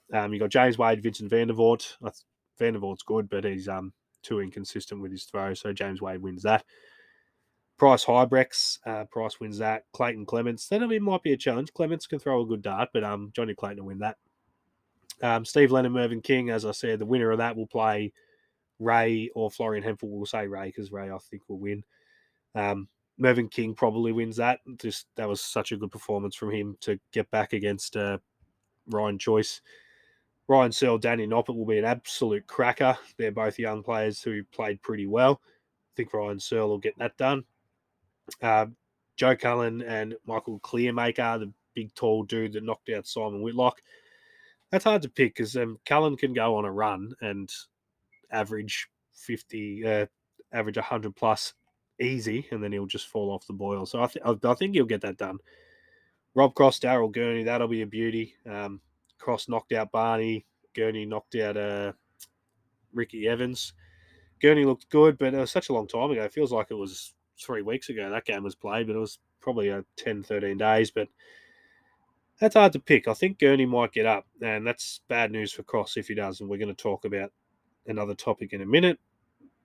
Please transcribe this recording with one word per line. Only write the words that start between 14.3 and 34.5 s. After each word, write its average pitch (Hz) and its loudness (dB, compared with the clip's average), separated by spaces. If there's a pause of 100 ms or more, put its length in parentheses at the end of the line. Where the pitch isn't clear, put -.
Um, 117 0
Steve 135 6
Lennon, 127 4
Mervyn 117 -2
King, 127 0
as 110 -2
I 107 -4
said, 110 -4
the 107 -6
winner 117 2
of 110 2
that 117 -2
will 110 -6
play 107 -2 (680)
Ray 113 2
or 110 -2
Florian 107 -4
Hempel. 110 -6
We'll 104 -8
say 107 -4
Ray 98 -10
'cause 101 -12
Ray, 98 -10
I 95 -10
think, - -18
will 98 -10
win. 104 -6 (720)
Um, 101 -2 (300)
Mervyn 123 4
King 110 -4
probably 117 2
wins 113 -2
that. 120 2 (180)
Just, - -8
that 110 -4
was 101 -4
such - -4
a 110 -4
good 101 -8
performance 101 -6
from 104 -6
him 104 -6
to 101 -4 (140)
get 110 -4
back 107 0
against, 101 -4
uh, 101 -4 (680)
Ryan 104 -2
Choice. 107 0 (880)
Ryan 131 6
Searle, 120 2
Danny 117 0
Noppert 117 0
will 110 -4
be 110 2
an 104 2
absolute 113 -2
cracker. 127 2 (200)
They're 110 -2
both 110 -2
young 107 -4
players 107 -2
who 104 -6
played 107 -6